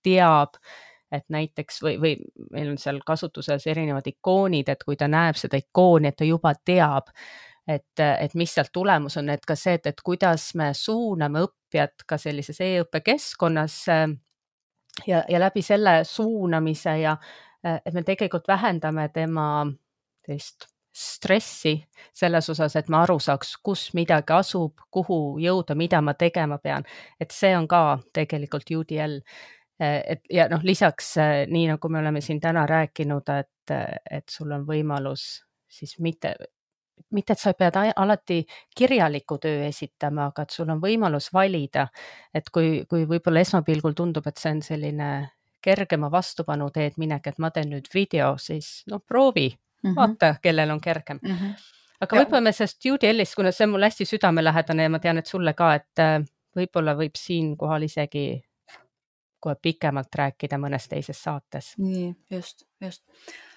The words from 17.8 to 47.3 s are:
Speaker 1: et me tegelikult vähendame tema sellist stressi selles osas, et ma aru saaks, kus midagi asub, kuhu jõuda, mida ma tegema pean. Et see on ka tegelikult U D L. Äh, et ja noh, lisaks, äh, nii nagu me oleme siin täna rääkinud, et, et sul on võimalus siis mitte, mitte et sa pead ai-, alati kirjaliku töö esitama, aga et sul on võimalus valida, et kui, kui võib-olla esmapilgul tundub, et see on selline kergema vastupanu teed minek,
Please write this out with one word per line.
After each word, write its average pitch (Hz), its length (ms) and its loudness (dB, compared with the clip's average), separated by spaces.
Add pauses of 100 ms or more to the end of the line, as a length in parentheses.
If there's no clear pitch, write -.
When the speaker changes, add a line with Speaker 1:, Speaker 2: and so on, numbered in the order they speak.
Speaker 1:
et - 80 -6
me 170 160 -4
tegelikult 190 400 -2
vähendame 160 640 0
tema 151 560 -2 (560)
sellist - 460 -14 (260)
stressi - 800 -2 (400)
selles 170 400 0
osas, 156 240 0
et - 80 -2
ma 160 160 4
aru 175 160 4
saaks, - 440 -2
kus - 260 -4 (100)
midagi 160 400 2
asub, 175 400 -2 (120)
kuhu 156 520 -2
jõuda, 175 320 0
mida 170 240 2
ma 147 160 0
tegema 160 480 0
pean. 143 240 -6 (320)
Et - 160 -8
see 190 200 4
on 165 120 2
ka 151 320 4 (160)
tegelikult 151 640 -4
U 160 80 -6
D 151 160 -4
L. 147 160 -6 (640)
Äh, 147 200 0 (140)
et - 140 -12
ja 165 220 4
noh, 160 140 0
lisaks, 190 520 2
äh, 151 320 2
nii 165 220 2
nagu 156 180 -4
me 160 120 -2
oleme 151 200 -2
siin 151 200 -4
täna 165 280 2
rääkinud, 147 680 0
et, - 380 -8 (360)
et 143 180 -10
sul 151 220 -10
on 143 160 -6
võimalus 143 800 -4 (260)
siis - 320 -18
mitte, 165 320 -4 (800)
mitte 202 180 -2
et - 60 -2
sa 196 180 0
pead 180 220 2
ai-, 214 160 0
alati 190 480 0 (340)
kirjaliku 165 640 2
töö 151 240 -2
esitama, 147 640 -6
aga 147 160 -6
et - 80 -12
sul 160 160 -6
on 156 140 -2
võimalus 190 500 0
valida, 170 540 2 (480)
et - 180 -6
kui, 160 320 2
kui 160 240 0
võib-olla 165 320 2
esmapilgul 156 560 0
tundub, 160 300 -4
et 143 100 -8
see 156 160 -4
on 151 80 -4
selline 147 480 -6 (540)
kergema 175 500 0
vastupanu 151 640 -2
teed 147 260 -2
minek, 147 300 -4